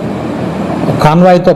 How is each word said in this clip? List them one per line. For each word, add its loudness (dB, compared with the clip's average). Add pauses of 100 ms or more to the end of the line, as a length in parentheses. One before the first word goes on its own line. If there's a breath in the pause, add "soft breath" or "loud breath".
(1080)
కాన్వాయ్తో 4